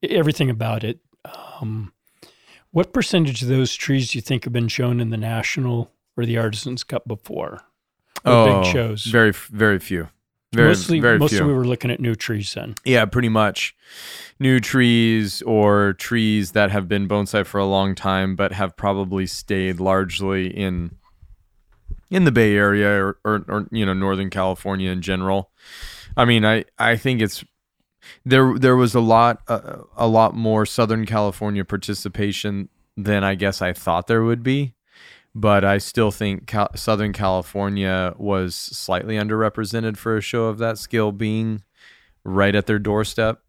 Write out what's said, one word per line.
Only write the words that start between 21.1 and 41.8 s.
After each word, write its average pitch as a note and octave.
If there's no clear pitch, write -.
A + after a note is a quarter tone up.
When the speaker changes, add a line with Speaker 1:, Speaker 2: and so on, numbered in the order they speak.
Speaker 2:
in F#3
the D#3+
Bay A2
Area G2+
or, G2
or, G#2+
or, G2+
you A2
know, F#2+
Northern F#2+
California F#2+
in F#2
general. F#2+
I B2+
mean, A#2
I, A2
I A2+
think B2+
it's, G#2+
there, C3
there B2+
was B2
a B2
lot, A2+
uh, -
a A#2+
lot A2
more A2
Southern A2
California G#2
participation G2+
than G2+
I G2
guess G2
I F2+
thought F2
there A2+
would A#2
be. C3
But G#2
I G2
still G#2+
think G2
Cal-, G#2
Southern G#2+
California F#2+
was F#2+
slightly -
underrepresented G#2+
for A2+
a G#2+
show A#2
of G#2+
that A2+
scale G#2+
being A2